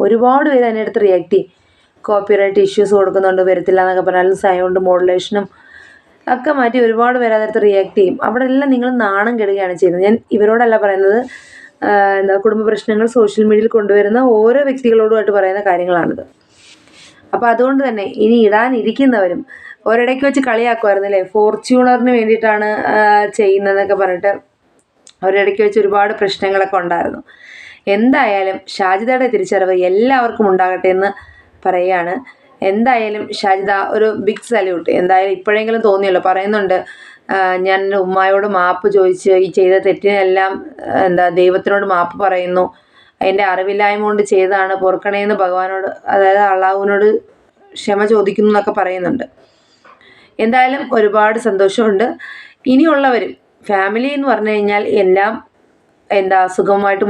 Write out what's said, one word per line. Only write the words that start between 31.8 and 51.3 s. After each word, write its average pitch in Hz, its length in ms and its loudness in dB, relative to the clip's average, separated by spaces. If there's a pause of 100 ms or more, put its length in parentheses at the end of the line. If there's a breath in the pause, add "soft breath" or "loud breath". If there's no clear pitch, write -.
എന്തായാലും 214 640 -2 (160)
ഷാജിദ 196 320 -2 (240)
ഒരു 214 120 2 (200)
ബിഗ് 208 240 -6
സല്യൂട്ട്. 190 380 -2 (100)
എന്തായാലും 190 380 0
ഇപ്പോഴെങ്കിലും 220 500 -2
തോന്നിയല്ലോ, 196 420 0
പറയുന്നുണ്ട്, 190 480 -2 (520 loud breath)
ആ, 190 80 -2 (280)
"ഞാൻ 190 180 0
എൻ്റെ 196 220 -2
ഉമ്മായോട് 190 420 0
മാപ്പ് 180 480 0
ചോദിച്ച് 185 360 2 (140)
ഈ - 20 -4 (100)
ചെയ്ത 185 180 4 (120)
തെറ്റിനെല്ലാം, 190 640 0 (360)
ആ, - 80 -4 (140)
എന്താ, 180 160 2 (160)
ദൈവത്തിനോട് 190 520 2
മാപ്പ് 175 300 -2
പറയുന്നു. 180 420 0 (560 soft breath)
എൻ്റെ 190 300 0
അറിവില്ലായ്മ 202 560 -2
കൊണ്ട് 208 160 0
ചെയ്തതാണ്, 190 580 0
പൊറുക്കണേന്ന് 202 640 -2
ഭഗവാനോട്, 185 440 -4 (260)
അതായത് 196 300 4 (100)
അള്ളാഹുവിനോട് 196 540 0 (640)
ക്ഷമ 208 320 -2
ചോദിക്കുന്നു" 208 460 2
എന്നൊക്കെ 208 300 0
പറയുന്നുണ്ട്. 180 440 -4 (1120 soft breath)
എന്തായാലും 254 440 0 (140)
ഒരുപാട് 214 500 2